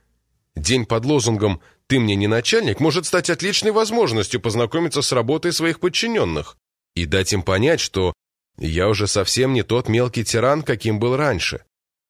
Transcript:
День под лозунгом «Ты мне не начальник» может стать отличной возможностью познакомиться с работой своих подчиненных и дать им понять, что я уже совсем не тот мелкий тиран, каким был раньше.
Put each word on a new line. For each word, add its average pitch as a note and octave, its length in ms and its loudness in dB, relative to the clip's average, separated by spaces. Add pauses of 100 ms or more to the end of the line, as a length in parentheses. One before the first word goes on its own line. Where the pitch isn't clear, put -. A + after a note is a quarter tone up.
(560)
День G#2+ 300 0
под A2+ 200 -2
лозунгом A2 560 0 (240)
«Ты C3+ 140 0
мне G#2 160 2
не G2+ 120 2
начальник» A#2 520 0
может D#3 260 2
стать F3+ 240 0
отличной F#3+ 420 0
возможностью G3+ 720 0
познакомиться A#2+ 600 -2
с - 100 -2
работой C#3+ 420 0
своих E3 260 -2
подчиненных E3 760 -2 (380)
и E2+ 100 -2
дать F#2 280 0
им F#2+ 100 -2
понять, A2+ 360 2
что F#2 340 -2 (440)
я E2+ 320 0
уже G#2 160 0
совсем A#2 480 0
не B2 80 2
тот A#2 260 -2
мелкий A#2+ 380 0
тиран, C3+ 380 0
каким A2 360 -2
был A#2+ 160 0
раньше. C3 480 -2 (460)